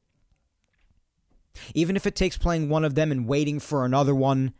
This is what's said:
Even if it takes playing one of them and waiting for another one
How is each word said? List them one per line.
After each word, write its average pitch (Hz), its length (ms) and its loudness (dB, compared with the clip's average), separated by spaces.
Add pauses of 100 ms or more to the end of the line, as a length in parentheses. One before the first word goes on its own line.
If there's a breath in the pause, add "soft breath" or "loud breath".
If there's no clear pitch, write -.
(1700 loud breath)
Even 170 220 0
if 196 100 -2
it 202 100 -2
takes 190 220 0
playing 165 320 0
one 156 140 2
of 143 120 -2
them 156 160 2
and 127 140 -2
waiting 147 340 0
for 135 260 -2
another 135 280 2
one 135 460 0